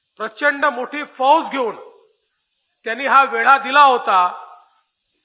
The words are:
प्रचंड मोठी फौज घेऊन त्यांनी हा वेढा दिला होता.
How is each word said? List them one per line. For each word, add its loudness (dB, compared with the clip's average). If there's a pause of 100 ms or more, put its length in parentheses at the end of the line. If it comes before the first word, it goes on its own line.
(180)
प्रचंड -4
मोठी -6
फौज 0
घेऊन -6 (1080)
त्यांनी -8
हा 4
वेढा 2
दिला 2
होता. 0 (720)